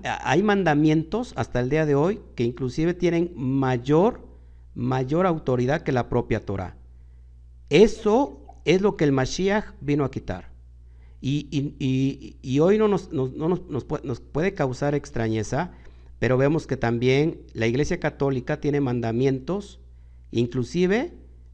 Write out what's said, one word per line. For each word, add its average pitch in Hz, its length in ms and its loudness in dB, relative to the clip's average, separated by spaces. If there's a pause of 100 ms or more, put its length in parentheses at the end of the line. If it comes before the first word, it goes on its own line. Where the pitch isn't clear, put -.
hay 131 400 0
mandamientos 165 880 2
hasta 123 240 -4
el 123 100 0
día 156 160 0
de 147 120 2
hoy 175 240 0 (160)
que 120 80 -2
inclusive 131 500 -2
tienen 175 400 0
mayor, 131 880 2 (500)
mayor 131 520 0
autoridad 147 560 0
que - 80 -4
la 123 180 0
propia 117 300 -2
Torá. 95 380 -8 (960)
Eso 214 960 2
es 185 160 4
lo 202 140 0
que 160 80 0
el 147 60 4
Mashiach 175 720 0
vino 143 240 0
a 127 60 -2
quitar. 92 400 -10 (720)
Y, 147 300 -4
y, 143 240 -4 (100)
y, 131 580 -2
y 135 180 0
hoy 190 160 6
no 214 120 4
nos, 196 220 -2
nos, 131 220 -4
no 156 160 -4
nos, 175 200 -2
nos 135 200 -6
pue-, 151 160 -4
nos 127 160 -8
puede 180 320 -2
causar 143 420 -2
extrañeza, 120 800 -4 (460)
pero 123 180 2
vemos 143 300 2
que 131 100 -4
también 123 640 2 (140)
la 113 120 0
Iglesia 143 320 0
Católica 143 640 -2
tiene 143 220 0
mandamientos, 131 1000 -2 (500)
inclusive, 175 840 0 (400)